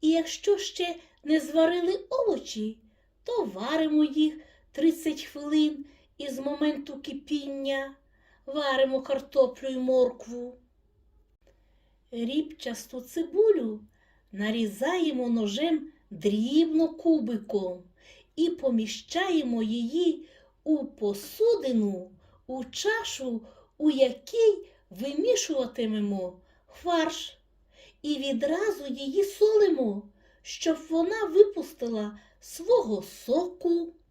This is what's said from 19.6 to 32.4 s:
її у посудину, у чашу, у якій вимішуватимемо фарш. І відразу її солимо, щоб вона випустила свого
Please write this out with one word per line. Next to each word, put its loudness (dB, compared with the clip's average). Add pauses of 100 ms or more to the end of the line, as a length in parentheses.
її 0 (380)
у 0
посудину, 0 (360)
у -6
чашу, -4 (360)
у 2
якій 2 (240)
вимішуватимемо -2 (340)
фарш. -2 (640)
І -2
відразу -2
її -2
солимо, 4 (320)
щоб -2 (120)
вона 0
випустила 2 (200)
свого 0